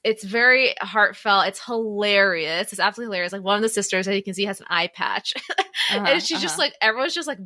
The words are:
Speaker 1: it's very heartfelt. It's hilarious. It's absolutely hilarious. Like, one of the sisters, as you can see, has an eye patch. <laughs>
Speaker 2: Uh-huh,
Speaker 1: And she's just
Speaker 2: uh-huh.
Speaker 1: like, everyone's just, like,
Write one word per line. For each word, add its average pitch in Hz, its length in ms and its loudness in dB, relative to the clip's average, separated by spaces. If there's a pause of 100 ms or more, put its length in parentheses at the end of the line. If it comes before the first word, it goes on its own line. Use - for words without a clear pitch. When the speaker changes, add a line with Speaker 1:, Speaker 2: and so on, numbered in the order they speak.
Speaker 1:
it's 220 200 0
very 247 560 4
heartfelt. 196 680 2
It's - 180 -6
hilarious. 202 1080 0
It's 190 60 -6
absolutely 208 360 -2
hilarious. 180 180 -4
Like, 196 80 -8
one 196 140 2
of 214 80 2
the 226 60 2
sisters, 190 380 -2
as 196 80 0
you 196 60 -2
can 190 140 -8
see, 196 100 -2
has 196 140 -6
an - 100 -16
eye 175 180 0
patch. - 520 -4
<laughs> - 40 -10 (460)
Speaker 2:
Uh-huh, - 180 -2
Speaker 1:
And 320 140 2
she's 320 200 -4
just 320 120 -2
Speaker 2:
uh-huh. - 100 -2
Speaker 1:
like, 285 160 -2
everyone's 247 360 0
just, 339 120 -8
like, 226 180 -6